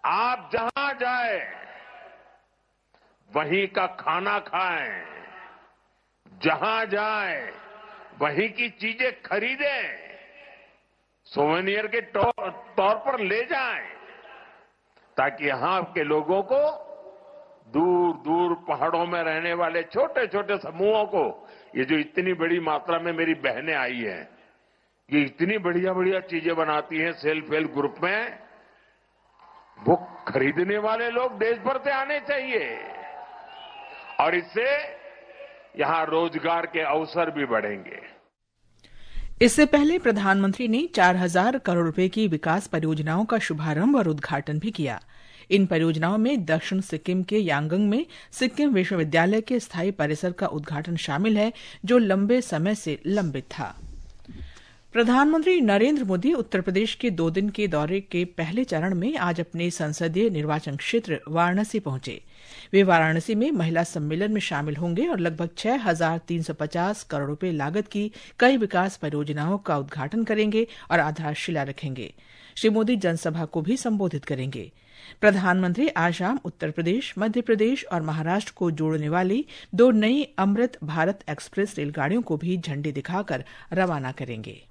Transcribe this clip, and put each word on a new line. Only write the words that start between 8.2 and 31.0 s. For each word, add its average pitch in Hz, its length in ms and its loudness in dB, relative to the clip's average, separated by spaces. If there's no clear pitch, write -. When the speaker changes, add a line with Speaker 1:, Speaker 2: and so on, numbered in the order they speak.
Speaker 1:
वहीं 151 280 0
की 233 200 -4
चीजें 226 540 -4
खरीदें, 233 760 -4
souvenir 185 600 0
के 226 140 -2
तौ-, 208 520 -2
तौर 202 180 4
पर 247 260 -2
ले 208 220 0
जाएं, 254 440 -4
ताकि 139 320 0
यहां 156 340 0
के 165 220 -4
लोगों 156 380 0
को, 277 280 2
दूर-दूर 170 840 2
पहाड़ों 165 520 -2
में 175 160 -2
रहने 165 320 -2
वाले 170 280 0
छोटे-छोटे 208 720 0
समूहों 202 480 0
को, 185 440 -2
ये 131 80 0
जो 151 140 2
इतनी 180 360 0
बड़ी 165 260 0
मात्रा 160 380 -2
में 170 140 -4
मेरी 160 220 0
बहनें 135 400 -2
आई 127 220 -2
हैं, 98 320 -6
ये 147 100 4
इतनी 175 360 0
बढ़िया-बढ़िया 180 640 0
चीजें 165 360 -2
बनाती 156 420 0
हैं 165 140 0
सेल्फ 156 400 -2
हेल्प 156 180 0
ग्रुप 139 320 -2
में, 208 360 -4
वो 175 80 6
खरीदने 156 500 0
वाले 226 320 -2